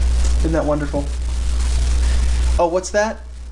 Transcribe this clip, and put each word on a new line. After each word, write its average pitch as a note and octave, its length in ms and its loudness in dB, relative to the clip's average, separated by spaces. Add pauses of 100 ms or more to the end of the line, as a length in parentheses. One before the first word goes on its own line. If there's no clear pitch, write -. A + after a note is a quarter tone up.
(380)
Isn't D#3+ 140 2
that D3+ 120 0
wonderful? D3 400 -2 (1500)
"Oh, F3 80 4
what's F#3 240 -2
that? G#3+ 300 -2 (320)